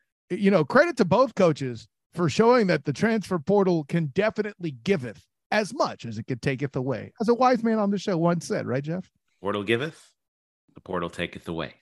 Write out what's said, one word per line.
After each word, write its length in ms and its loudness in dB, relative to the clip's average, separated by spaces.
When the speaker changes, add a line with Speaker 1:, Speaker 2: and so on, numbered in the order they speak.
Speaker 1:
you 200 0
know, 140 4
credit 340 2
to 80 4
both 300 2
coaches 520 0
for 160 0
showing 380 4
that 180 0
the 80 -2
transfer 440 -2
portal 460 2
can 240 -2
definitely 640 -4
giveth 520 -4
as 200 0
much 340 -4
as 120 -8
it 80 -6
could 160 -4
taketh 360 -2
away. 420 -4
As 80 -2
a 80 4
wise 260 4
man 160 0
on 140 0
the 80 0
show 180 -2
once 300 0
said, 180 -4
right, 160 -2
Jeff? 260 -8
Speaker 2:
Portal 220 -2
giveth, 380 -2
the 80 -20
portal 300 -6
taketh 360 -10
away. 340 -8